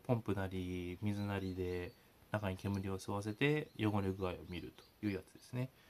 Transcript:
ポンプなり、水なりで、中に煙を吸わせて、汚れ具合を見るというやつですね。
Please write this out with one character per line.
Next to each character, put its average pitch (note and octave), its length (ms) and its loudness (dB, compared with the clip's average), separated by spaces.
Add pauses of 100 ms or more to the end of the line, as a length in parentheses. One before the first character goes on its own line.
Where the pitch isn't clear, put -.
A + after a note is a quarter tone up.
ポ B2+ 80 4
ン A2+ 80 4
プ G2 140 2
な F#2+ 120 0
り、 F2+ 540 -2
水 G2+ 240 0
な G2+ 120 0
り F#2+ 160 -2
で、 F2+ 380 -2 (400)
中 G#2 180 2
に F#2 60 0
煙 G2 360 0
を F#2+ 60 0
吸 - 140 -4
わ G2+ 100 0
せ G#2+ 120 -2
て、 D3 340 2 (100)
汚 G#2+ 220 4
れ F#2+ 140 2
具 F#2+ 120 0
合 F2+ 60 0
を E2+ 40 -4 (120)
見 E2+ 140 -6
る - 120 -10 (280)
と G#2+ 40 -2
い G#2+ 40 4
う G2 60 0
や F2+ 60 -2
つ - 120 -20
で - 80 -20
す - 100 -16
ね。 B2+ 180 -2 (200)